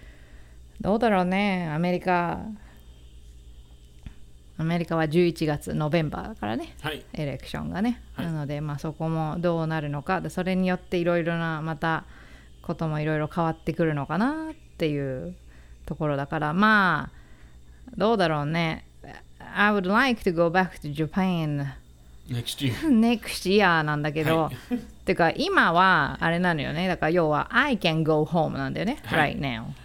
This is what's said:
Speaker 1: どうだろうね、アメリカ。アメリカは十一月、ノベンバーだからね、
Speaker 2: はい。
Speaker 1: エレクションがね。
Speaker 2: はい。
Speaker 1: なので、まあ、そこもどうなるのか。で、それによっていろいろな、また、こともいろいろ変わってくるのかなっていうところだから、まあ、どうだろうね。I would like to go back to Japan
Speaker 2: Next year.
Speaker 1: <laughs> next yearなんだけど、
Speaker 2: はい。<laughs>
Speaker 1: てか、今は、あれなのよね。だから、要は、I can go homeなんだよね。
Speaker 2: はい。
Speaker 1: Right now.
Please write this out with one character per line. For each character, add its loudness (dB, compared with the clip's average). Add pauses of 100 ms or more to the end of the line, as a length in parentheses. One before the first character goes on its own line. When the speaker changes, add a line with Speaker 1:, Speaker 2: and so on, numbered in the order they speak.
(800)
Speaker 1:
ど 2
う -2
だ 4
ろ 4
う 0
ね、 0
ア -2
メ 2
リ 0
カ。 0 (2250)
ア -2
メ 0
リ -2
カ 0
は 2
十 4
一 0
月、 -2
ノ 0
ベ 4
ン 0
バ -6
ー -10
だ -12
か -6
ら -2
ね、 -8
Speaker 2:
は -6
い。 -8
Speaker 1:
エ -6
レ -6
ク -14
シ -8
ョ -6
ン -6
が -4
ね。 -2 (140)
Speaker 2:
は -6
い。 -4
Speaker 1:
な -4
の -4
で、 -4
ま -4
あ、 -6
そ -6
こ -4
も -2
ど 0
う -2
な -2
る -4
の -4
か。 -2
で、 -6
そ -4
れ 0
に 2
よ 2
っ -6
て -4
い 0
ろ 2
い 0
ろ 0
な、 -2
ま -4
た、 -2 (580)
こ -4
と -4
も -2
い -2
ろ 0
い 0
ろ -2
変 -2
わ 2
っ -4
て -4
く 0
る 2
の -4
か -2
な 0
っ -12 (240)
て 0
い -4
う -12 (480)
と -6
こ 0
ろ 0
だ -2
か -4
ら、 0
ま 4
あ、 -20 (800)
ど 2
う 2
だ 4
ろ 0
う -4
ね。 -2 (720)
I 4
would 0
like 2
to 2
go 4
back 2
to -6
Japan 0 (640)
Speaker 2:
Next -6
year. 0 (100)
Speaker 1:
<laughs> 2
next 2
year 6
な 0
ん -2
だ -2
け -2
ど、 2
Speaker 2:
は -2
い。 -10 (260)
<laughs> -18
Speaker 1:
て 2
か、 4
今 4
は、 4
あ 0
れ 0
な 2
の -2
よ -4
ね。 -2
だ 0
か -2
ら、 2
要 4
は、 0
I 2
can 2
go 4
home 0
な -2
ん -6
だ -4
よ -4
ね。 -2
Speaker 2:
は 2
い。 -6
Speaker 1:
Right -4
now. -6 (180)